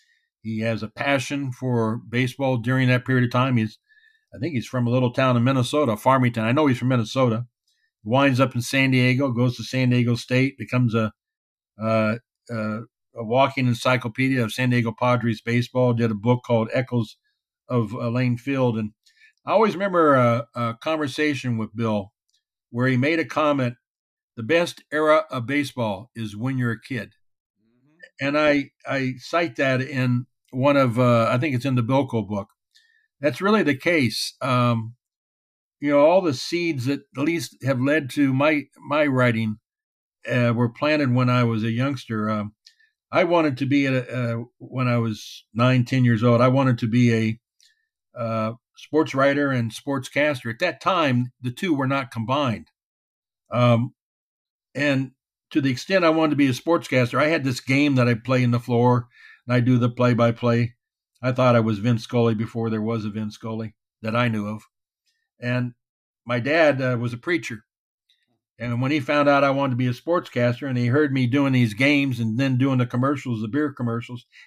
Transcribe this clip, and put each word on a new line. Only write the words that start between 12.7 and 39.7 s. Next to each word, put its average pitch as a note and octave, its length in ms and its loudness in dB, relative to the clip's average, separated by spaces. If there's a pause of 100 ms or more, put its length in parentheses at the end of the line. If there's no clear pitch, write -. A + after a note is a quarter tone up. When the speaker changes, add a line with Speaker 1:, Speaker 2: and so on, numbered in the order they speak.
Speaker 1:
a A#2 100 -10
walking B2+ 420 0
encyclopedia B2+ 760 0
of G#2+ 100 -2
San B2+ 180 -2
Diego A#2 280 0
Padres A#2+ 440 0
baseball, A#2+ 500 0
did A#2 180 0
a A2+ 40 -2
book A#2+ 320 0
called A2 260 0
Echoes B2 440 -4 (520)
of, A#2 260 -2
uh, B2 140 -6
Lane B2 300 -2
Field. C3 400 -2
And G#2+ 140 -6 (520)
I D3+ 80 -4
always G3+ 220 2
remember E3+ 400 2
a, A#2+ 400 2
a A#2 260 -6
conversation D3 800 -2
with G#2+ 160 -8
Bill G#2+ 380 -4 (580)
where A#2+ 160 -2
he C3 100 0
made D3+ 220 0
a D#3+ 60 -2
comment, C#3 500 -2 (640)
"The A#2 60 -10
best E3 500 -2
era D#3 380 4
of B2+ 160 -6
baseball B2 680 -4
is G#2+ 220 -8
when C3 220 -6
you're A#2+ 140 -2
a A2 80 -10
kid." G#2 340 -10 (460)
Speaker 2:
Mm-hmm. - 680 -14
Speaker 1:
And C#3+ 120 -2
I, D3 320 0 (160)
I C3 320 -4
cite E3+ 380 -4
that C3 240 0
in B2+ 460 -2 (240)
one C#3 260 2
of, B2 220 2
uh, A#2+ 320 4
I B2 80 2
think C#3+ 160 -2
it's A#2+ 100 -4
in C#3 100 -2
the B2 80 2
Bilko B2 440 0
book. G2+ 220 -6 (720)
That's C#3 200 -2
really G3+ 220 2
the D3 120 0
case. C#3 640 -2
Um, A#2+ 540 0 (880)
you C#3+ 100 -2
know, C#3+ 100 4
all F3 220 6
the D#3 120 0
seeds D#3+ 520 -4
that C#3+ 140 -2 (160)
at C#3 80 -4
least D#3+ 400 -4
have B2+ 160 0
led C#3+ 300 0
to C#3 220 2
my, C#3+ 300 2 (160)
my D3 280 0
writing, A#2 520 0 (720)